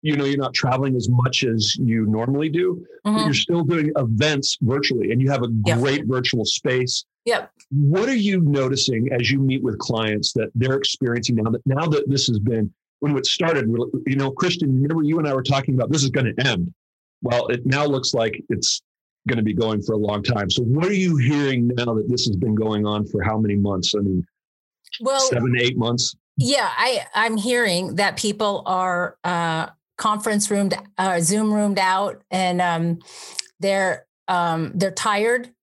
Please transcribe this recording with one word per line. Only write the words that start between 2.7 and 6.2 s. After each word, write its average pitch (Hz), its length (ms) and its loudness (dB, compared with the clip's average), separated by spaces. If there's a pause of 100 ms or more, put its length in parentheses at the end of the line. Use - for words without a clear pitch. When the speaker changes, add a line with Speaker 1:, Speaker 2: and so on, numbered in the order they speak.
Speaker 1:
but 208 80 -2
Speaker 2:
Mm-hmm. 214 140 2
Speaker 1:
you're 147 80 2
still 170 300 0
doing 156 340 2
events 139 640 0
virtually, 123 500 0
and 123 100 2
you 135 100 2
have 131 100 0
a 120 60 -2 (180)
Speaker 2:
Yep. 113 140 2
Speaker 1:
great 139 260 0
virtual 123 400 0